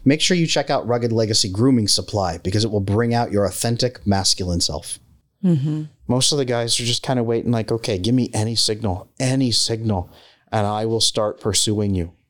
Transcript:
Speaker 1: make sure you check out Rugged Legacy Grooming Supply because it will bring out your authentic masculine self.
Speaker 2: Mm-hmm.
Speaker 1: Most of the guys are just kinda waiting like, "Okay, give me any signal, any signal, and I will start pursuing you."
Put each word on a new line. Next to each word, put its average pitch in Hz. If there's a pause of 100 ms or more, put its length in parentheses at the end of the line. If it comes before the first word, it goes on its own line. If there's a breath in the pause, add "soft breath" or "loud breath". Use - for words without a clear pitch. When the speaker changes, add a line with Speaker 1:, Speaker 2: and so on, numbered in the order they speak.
Speaker 1:
make 143
sure 185
you 165
check 147
out 131
Rugged 117
Legacy 110
Grooming 113
Supply 87
because 104
it 107
will 104
bring 107
out 117
your 101
authentic 117
masculine 92
self. - (460)
Speaker 2:
Mm-hmm. 156 (260)
Speaker 1:
Most 127
of 147
the 139
guys 117
are 120
just 117
kinda 127
waiting 117
like, 110
"Okay, 113
give 110
me 123
any 110
signal, 107 (120)
any 131
signal, 110 (420 soft breath)
and 107
I 107
will 113
start -
pursuing 104
you." 87 (180)